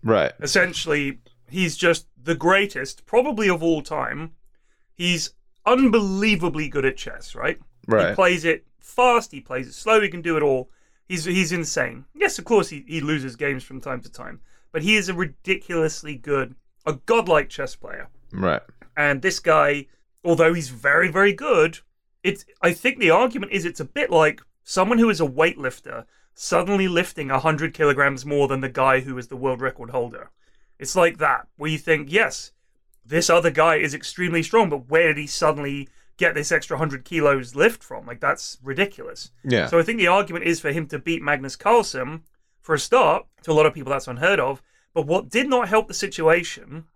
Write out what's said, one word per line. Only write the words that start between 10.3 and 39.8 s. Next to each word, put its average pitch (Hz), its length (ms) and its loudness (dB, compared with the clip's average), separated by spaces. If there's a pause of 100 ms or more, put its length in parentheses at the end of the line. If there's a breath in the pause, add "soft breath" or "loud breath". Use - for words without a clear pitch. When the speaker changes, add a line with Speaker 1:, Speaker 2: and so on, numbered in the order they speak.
Speaker 2:
it 143 60 0
all. 131 260 0 (380)
He's, 175 180 -6
he's 180 260 0
insane. 139 540 -4 (100)
Yes, 370 240 0
of 185 60 -14
course, 202 240 2
he, 147 180 -14
he 160 140 -6
loses 135 340 -4
games 139 280 -4
from 131 180 -16
time 127 200 -8
to - 100 -18
time, - 280 -16 (320)
but 160 120 -4
he 214 120 4
is 190 140 0
a 185 40 -4
ridiculously 165 1040 -4
good, 131 400 -4 (300)
a 156 80 -2
godlike 170 560 2
chess - 260 -10
player. - 320 -14 (240)
Speaker 1:
Right. 90 300 0 (360)
Speaker 2:
And 143 240 0
this 185 180 -2
guy, 147 480 2 (360)
although 165 300 4
he's 160 160 -4
very, 143 400 2
very 196 240 4
good, 220 460 2 (440)
it's, 202 220 -2 (160)
I 170 120 2
think 269 260 -2
the 180 120 4
argument 226 400 2
is 180 140 -4
it's 170 140 -8
a 139 60 -6
bit - 240 -4
like 156 320 2 (220)
someone 190 340 0
who 226 120 6
is 165 120 0
a 160 60 2
weightlifter 135 800 -2 (280)
suddenly 190 540 0
lifting 170 440 -2
a 135 80 0
hundred 156 340 -2
kilograms 139 520 0
more 143 220 0
than 131 140 -2
the 135 80 -6
guy 131 320 2
who 131 160 -10
is 120 100 -12
the 131 100 -14
world 127 240 -4
record 123 300 -8
holder. 120 400 -6 (480)
It's 135 160 -8
like 170 240 2
that, 139 360 -2
where 151 160 -6
you 156 60 -4
think, 147 340 -2
yes, - 400 -2 (540)
this 156 240 -2
other 165 220 4
guy 156 240 4
is 147 180 -2
extremely 165 500 -4
strong, 214 260 4
but 135 200 -6
where 160 240 4
did 147 40 -2
he 147 100 -10
suddenly 143 600 -2 (300)
get 170 160 2
this 147 180 -4
extra 151 260 -2
hundred 139 280 -4
kilos 139 500 0
lift 208 280 2
from? - 220 -14
Like, 120 140 -14
that's - 420 -4
ridiculous. 139 680 -6 (140)
Speaker 1:
Yeah. 123 220 2
Speaker 2:
So 170 120 4
I 165 40 4